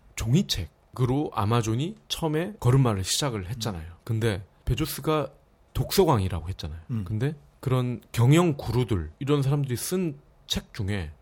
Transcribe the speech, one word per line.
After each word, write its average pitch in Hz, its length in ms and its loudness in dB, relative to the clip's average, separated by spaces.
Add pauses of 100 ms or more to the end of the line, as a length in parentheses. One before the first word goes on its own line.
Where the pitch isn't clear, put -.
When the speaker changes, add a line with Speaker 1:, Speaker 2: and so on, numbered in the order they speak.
(160)
Speaker 1:
종이책으로 123 1200 -2
아마존이 113 600 0 (120)
처음에 165 520 -2
걸음마를 120 440 4
시작을 110 460 -2
했잖아요. 110 360 -6
Speaker 2:
음. 85 180 -16
Speaker 1:
근데 110 400 0 (220)
베조스가 147 640 -2 (440)
독서광이라고 98 760 2
했잖아요. 82 300 -10 (120)
Speaker 2:
음. 110 140 -4
Speaker 1:
근데 110 300 -2 (240)
그런 123 420 0 (100)
경영 147 460 6
구루들, 107 600 -2
이런 143 240 0
사람들이 135 320 0
쓴 175 420 -4 (300)
책 - 260 -6
중에 95 380 -4 (100)